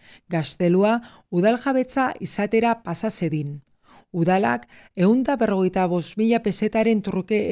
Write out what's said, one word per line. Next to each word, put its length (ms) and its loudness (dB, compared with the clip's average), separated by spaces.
gaztelua 720 2
udal 260 2
jabetza 640 -2
izatera 640 0
pasa 260 -4
zedin. 520 -4
Udalak 560 0
ehun 240 4
eta 160 0
berrogeita 500 0
bost 300 -4
mila 240 2
pesetaren 640 0
truke 340 -2